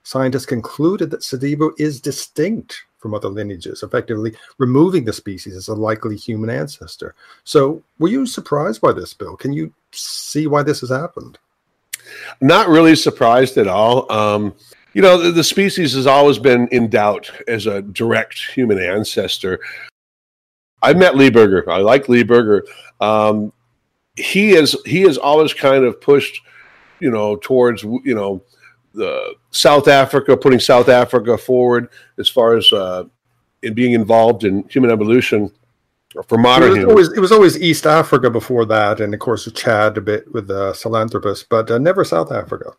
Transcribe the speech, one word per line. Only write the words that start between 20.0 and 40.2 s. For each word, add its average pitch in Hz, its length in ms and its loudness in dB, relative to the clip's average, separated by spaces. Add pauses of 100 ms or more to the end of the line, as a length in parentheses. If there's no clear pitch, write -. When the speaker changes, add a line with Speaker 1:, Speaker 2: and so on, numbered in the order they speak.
Speaker 2:
I 127 120 4
met 175 220 4
Lee 135 140 6
Berger. 101 400 4
I 87 80 -2
like 117 320 2
Lee 120 140 4
Berger. 110 420 2 (340)
Um, 107 540 0 (640)
he 208 380 0
is, 151 200 4 (100)
he 165 180 0
has 160 140 4
always 147 360 2
kind 135 320 2
of 117 160 -4
pushed, - 400 0 (580)
you 147 120 -4
know, 104 260 -4
towards, 123 460 0
you 123 300 -6
know, 98 280 -6 (540)
the 69 400 -8 (160)
South 147 360 2
Africa, 139 480 4
putting 127 240 4
South 123 300 4
Africa 120 480 2
forward 120 520 0 (280)
as - 100 -6
far 113 300 2
as, - 160 2
uh, 92 300 -6 (580)
in 113 140 -8
being 123 180 0
involved 113 500 2
in 98 240 -2
human 127 220 0
evolution 110 600 0 (760)
for 113 140 0
modern 123 240 4
Speaker 1:
It 123 60 6
was - 80 4
Speaker 2:
humans. 240 140 2
Speaker 1:
always, 185 220 4
it - 60 -2
was 185 120 2
always 175 300 4
East 165 240 -2
Africa 151 460 2
before 117 340 -2
that, 107 340 0
and 107 140 -6
of 104 60 -10
course 113 340 -6
Chad 107 460 -2
a - 20 -8
bit 104 320 -6